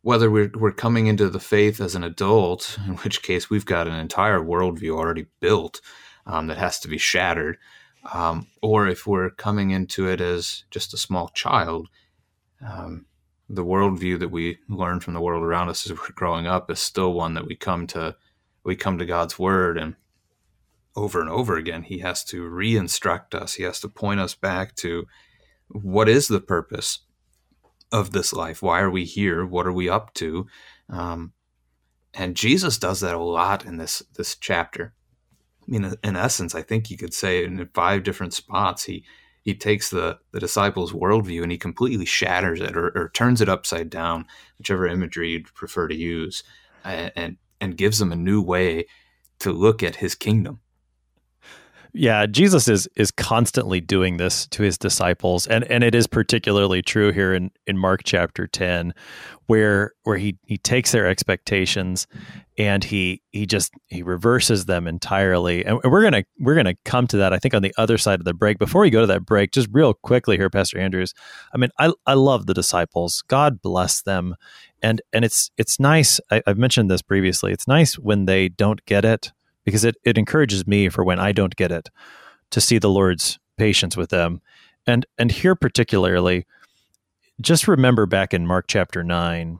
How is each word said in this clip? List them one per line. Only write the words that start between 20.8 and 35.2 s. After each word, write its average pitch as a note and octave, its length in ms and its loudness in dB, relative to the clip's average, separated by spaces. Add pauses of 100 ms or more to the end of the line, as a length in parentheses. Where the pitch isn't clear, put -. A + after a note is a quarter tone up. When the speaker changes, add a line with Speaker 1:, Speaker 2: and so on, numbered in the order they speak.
Speaker 1:
over G2+ 240 -4
and D#2+ 100 -6
over G2+ 260 -2
again, E2 260 -8
he F#2 160 -12
has F2+ 260 -8
to F2 240 -12
re-instruct F2+ 840 -2
us. E2+ 200 -8
He F#2 100 -8
has - 160 -8
to G2 80 -12
point G2+ 320 -4
us F2+ 140 -4
back F#2+ 420 -6
to E2+ 300 -8 (600)
what G#2 400 0
is C3+ 200 4
the G2+ 120 0
purpose - 600 -6 (920)
of G2 200 0
this F#2+ 200 -2
life? E2 300 -8
Why F2+ 180 2
are G2 100 2
we F2+ 140 -4
here? F2+ 400 -2
What F2+ 220 -4
are F#2 60 -2
we F2+ 160 -2
up G#2+ 260 -4
to? E2 320 -6 (420)
Um, E2+ 440 -10 (840)
and F2+ 220 -8
Jesus D#3 420 2
does F#2 220 -4
that F2 140 -4
a E2+ 40 -6
lot E2+ 460 -2
in E2+ 140 -12
this, - 240 -8 (120)
this - 220 -10
chapter. E2+ 580 -6 (680)